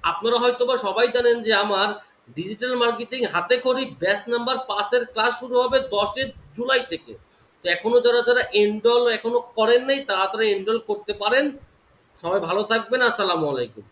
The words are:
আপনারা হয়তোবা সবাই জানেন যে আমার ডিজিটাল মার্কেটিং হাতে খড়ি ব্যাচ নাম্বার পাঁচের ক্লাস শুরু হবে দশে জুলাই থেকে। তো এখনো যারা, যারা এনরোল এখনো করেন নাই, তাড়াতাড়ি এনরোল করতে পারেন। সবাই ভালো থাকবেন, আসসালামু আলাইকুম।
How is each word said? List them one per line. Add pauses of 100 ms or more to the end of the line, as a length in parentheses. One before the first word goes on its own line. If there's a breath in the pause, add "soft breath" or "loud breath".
আপনারা
হয়তোবা
সবাই
জানেন (100)
যে (120)
আমার (480 loud breath)
ডিজিটাল (100)
মার্কেটিং (140)
হাতে
খড়ি (180)
ব্যাচ (120)
নাম্বার (140)
পাঁচের (100)
ক্লাস
শুরু
হবে (160)
দশে (340)
জুলাই
থেকে। (500 soft breath)
তো
এখনো
যারা,
যারা (200)
এনরোল (120)
এখনো (200)
করেন
নাই, (100)
তাড়াতাড়ি
এনরোল (100)
করতে (100)
পারেন। (800)
সবাই
ভালো
থাকবেন,
আসসালামু
আলাইকুম।